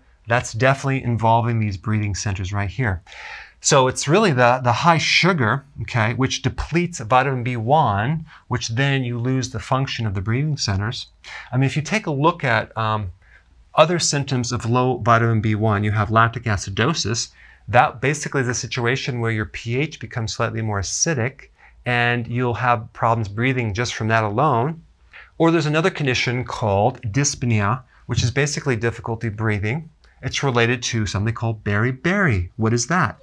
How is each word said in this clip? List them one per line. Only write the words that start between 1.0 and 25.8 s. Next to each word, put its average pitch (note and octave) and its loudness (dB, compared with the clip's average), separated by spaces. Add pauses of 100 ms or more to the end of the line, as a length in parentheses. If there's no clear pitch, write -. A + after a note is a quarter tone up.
involving A#2 2
these G#2 -2
breathing G#2 -2
centers F#2+ -4
right G2+ -2
here. G2 -2 (580)
So C3 6
it's B2+ -2
really G3 4
the, B2 6
the B2 4
high D#3+ 4
sugar, C3+ 2 (200)
okay, A2+ 0
which B2+ -2
depletes F3 -2
vitamin B2+ 2
B B2 -4
one, B2+ 0 (220)
which A#2+ -4
then C3+ 0
you A#2+ -4
lose B2+ -2
the G#2+ -6
function C3 -2
of F#2+ -4
the G2 -4
breathing C3+ 0
centers. G#2 -4 (420)
I B2 -2
mean, C3+ 4
if B2+ -2
you D3 -2
take G#3+ -4
a E3 -2
look D#3 0
at, A2+ 0
um, G#2+ -2 (640)
other D#3+ 4
symptoms C3+ -2
of A#2+ -4
low B2+ 2
vitamin A2+ 2
B A2 2
one, G#2 0
you G#2 0
have G#2 0
lactic A2+ 2
acidosis. G#2+ -2 (380)
That A#2+ 4
basically C#3+ -2
is A#2+ 0
a B2 -2
situation B2 -2
where A2+ 0
your A2 -2
P A#2 -6
H D#3 -4
becomes A2 -6
slightly A2+ -4
more G#2 -2
acidic, B2+ -4 (360)
and A#2+ 0
you'll A#2+ -2
have A#2+ 0
problems A2+ 0
breathing A2+ -2
just A#2 -2
from A2 -4
that A2+ 2
alone. B2+ 0 (560)
Or E3 4
there's D#3+ 2
another D#3+ 2